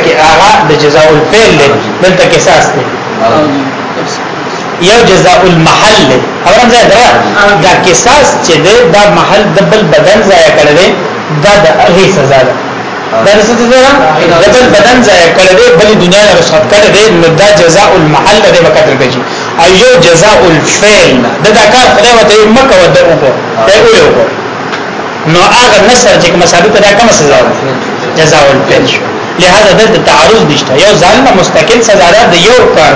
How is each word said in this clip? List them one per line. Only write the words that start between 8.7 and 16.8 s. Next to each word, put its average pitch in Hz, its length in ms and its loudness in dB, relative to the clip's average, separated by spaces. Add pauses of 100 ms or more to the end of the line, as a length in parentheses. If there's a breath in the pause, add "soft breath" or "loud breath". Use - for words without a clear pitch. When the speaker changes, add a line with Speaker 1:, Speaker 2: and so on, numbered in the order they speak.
Speaker 1:
دا 202 100 2 (140)
محل 190 260 0 (140)
د - 20 2 (120)
بل 214 120 2
بدن 196 360 2 (100)
ضایع 185 300 2
کړی 147 200 2
دی، 180 100 2 (540)
دا 202 100 2 (120)
د - 20 2 (140)
هغې 185 260 2 (100)
سزا 135 260 2
ده. 123 120 0 (580)
دا 196 200 0
د 208 80 2
څه 220 200 0
سزا 240 220 2
ده؟ 269 100 2 (500)
د - 20 2 (100)
بل 254 200 2
بدن 240 280 2
ضایع 180 340 2
کړی 185 220 2
دی، 240 80 4 (100)
بلې 208 180 2
دنیا 180 300 0
نه 202 140 2
رخصت 160 240 0 (100)
کړی 202 220 2